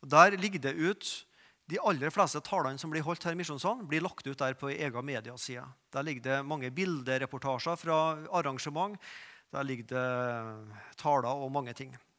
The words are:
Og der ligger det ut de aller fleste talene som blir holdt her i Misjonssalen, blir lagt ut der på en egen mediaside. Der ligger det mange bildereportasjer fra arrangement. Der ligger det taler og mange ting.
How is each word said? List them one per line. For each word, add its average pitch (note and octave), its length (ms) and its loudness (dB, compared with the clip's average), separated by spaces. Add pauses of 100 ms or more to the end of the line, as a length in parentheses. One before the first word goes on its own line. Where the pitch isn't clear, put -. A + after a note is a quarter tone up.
Og C#3+ 80 -16
der F3 320 10
ligger F#3+ 240 0
det C3+ 140 2
ut F3 320 0 (600)
de F3+ 160 -2
aller D#3 240 2
fleste D#3+ 320 2
talene C#3 380 0
som D#3+ 100 -6
blir D#3 160 -2
holdt E3+ 220 -4
her E3+ 80 -2
i - 20 -6
Misjonssalen, F3 480 -2
blir D3+ 160 0
lagt - 240 -6
ut C3+ 140 -6
der C3 180 0
på C#3 120 -4
en D#3+ 180 -4
egen B2 180 -4
mediaside. B2 600 -8 (260)
Der C#3 140 -2
ligger B2+ 180 -6
det C3+ 140 2 (100)
mange C#3 240 -4
bildereportasjer C3+ 1040 -2
fra D#3+ 200 2 (420)
arrangement. D3+ 560 -4 (560)
Der C#3 140 -2
ligger A#2+ 260 -6
det A#2 880 -4 (180)
taler C3+ 320 4
og C3+ 220 -4
mange C3 240 -2
ting. C3 160 -12 (260)